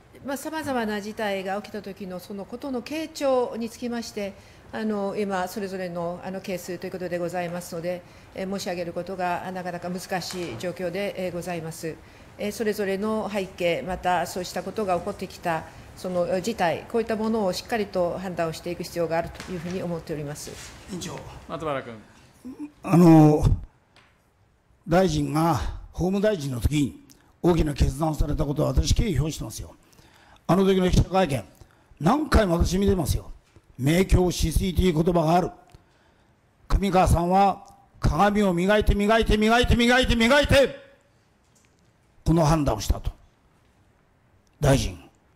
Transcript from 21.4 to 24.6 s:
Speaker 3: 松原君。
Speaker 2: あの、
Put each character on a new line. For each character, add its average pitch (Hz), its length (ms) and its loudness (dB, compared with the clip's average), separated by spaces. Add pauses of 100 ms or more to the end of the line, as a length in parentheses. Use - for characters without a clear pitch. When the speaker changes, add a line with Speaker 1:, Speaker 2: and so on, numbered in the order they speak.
Speaker 3:
松 160 180 -8
原 135 180 -4
君。 120 100 -14 (920)
Speaker 2:
あ 165 140 2
の、 156 460 10 (1400)